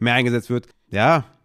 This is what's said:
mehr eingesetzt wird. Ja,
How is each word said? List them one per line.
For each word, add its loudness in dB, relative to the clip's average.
mehr 0
eingesetzt -2
wird. -4
Ja, 2